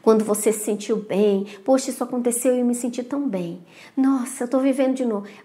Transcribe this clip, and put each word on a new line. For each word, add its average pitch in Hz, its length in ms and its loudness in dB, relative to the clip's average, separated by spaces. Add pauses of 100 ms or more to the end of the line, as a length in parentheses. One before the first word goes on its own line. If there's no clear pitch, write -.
quando 220 240 4
você 214 260 0
se - 140 -4
sentiu 214 320 -2
bem. 196 480 0 (180)
"Poxa, 262 280 2
isso 247 120 -6
aconteceu 247 520 0
e 247 40 0
eu 247 60 2
me 240 80 2
senti 240 300 -4
tão 277 260 -4
bem. 175 340 -6 (320)
Nossa, 269 500 0
eu - 20 -4
tô 269 120 0
vivendo 262 360 2
de 262 100 -2
novo." 208 220 -4 (180)